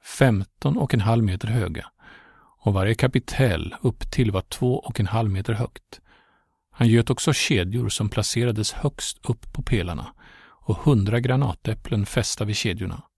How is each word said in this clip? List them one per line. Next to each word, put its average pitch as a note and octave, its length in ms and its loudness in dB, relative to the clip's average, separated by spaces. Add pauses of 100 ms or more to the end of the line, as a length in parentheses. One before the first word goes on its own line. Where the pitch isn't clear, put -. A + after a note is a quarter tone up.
femton C3 720 0
och - 160 0
en A2+ 80 4
halv A2+ 220 4
meter F#2+ 240 0
höga, G#2+ 380 -2 (760)
och G#2+ 100 2
varje G2 220 2
kapitel A#2+ 840 0
upp - 300 -2
till A2+ 200 2
var F#2 100 -2
två - 380 -2
och - 200 -8
en G#2 80 0
halv A2+ 240 0
meter G2 220 -2
högt. - 480 -8 (720)
Han A#2+ 160 4
göt A2+ 220 6
också C3+ 240 2
kedjor G#2+ 560 0
som G#2+ 200 -2
placerades A2 600 -2
högst - 520 -4
upp - 300 -6
på D3 80 -6
pelarna - 520 -2 (520)
och F2+ 120 0
hundra A#2 420 2
granatäpplen B2+ 840 -2
fästa - 400 -2
vid G#2 100 -2
kedjorna. F#2 460 -4 (160)